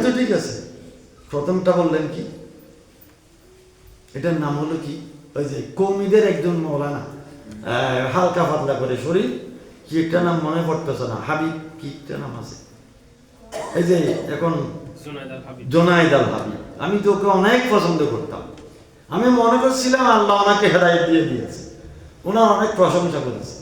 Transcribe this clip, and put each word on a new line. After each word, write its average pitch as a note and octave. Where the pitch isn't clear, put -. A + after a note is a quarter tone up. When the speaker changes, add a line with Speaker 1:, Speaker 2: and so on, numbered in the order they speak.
Speaker 1:
তো B3
ঠিক A3
আছে। -
প্রথমটা F3
বললেন D#3+
কি? -
এটার D#3
নাম D3
হলো D#3
কি? C#3+
ওই C#3+
যে C3
কওমিদের G3
একজন E3+
মৌলানা, C#3+
আহ, -
হালকা F3
পাতলা C#3
করে B2+
শরীর, G3+
কি D#3+
একটা E3
নাম E3+
মনে D#3+
পড়তেছে C3
না, G#2+
হাবিব D#3+
কি C#3+
একটা C3+
নাম C3
আছে, -
এই F3
যে F3
এখন E3
Speaker 2:
জুনায়েদ C#3
আল C3
হাবিব। B2+
Speaker 1:
জুনায়েদ E3+
আল C3
হাবিব। A2
আমি G3
তো G3+
ওকে G3
অনেক G3
পছন্দ E3+
করতাম, A2
আমি A#3
মনে A#3
করছিলাম B3+
আল্লাহ G3+
ওনাকে G#3
হেদায়েত E3+
দিয়ে D#3+
দিয়েছে, B2+
ওনার A3
অনেক G#3
প্রশংসা F3
করেছে, G#2+